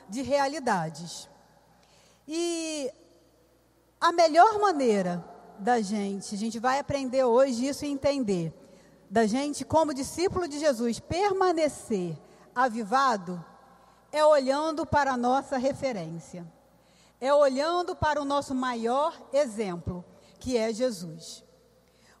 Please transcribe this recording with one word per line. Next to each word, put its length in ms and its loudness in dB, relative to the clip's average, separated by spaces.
de 120 -8
realidades. 1080 -2
E 640 -4
a 120 4
melhor 460 8
maneira 640 2
da 220 2
gente, 540 -4
a 40 -6
gente 200 -6
vai 200 0
aprender 460 0
hoje 420 4
isso 180 -4
e 40 -4
entender, 640 -2
da 160 2
gente, 400 -2
como 300 2
discípulo 540 -4
de 100 -8
Jesus, 400 0
permanecer 1200 -2
avivado, 880 -2
é 140 2
olhando 600 2
para 280 2
a 40 -2
nossa 400 0
referência, 880 -6
é 120 2
olhando 640 2
para 260 0
o 40 -4
nosso 300 -2
maior 640 -2
exemplo, 720 -2
que 160 -2
é 160 0
Jesus. 720 -6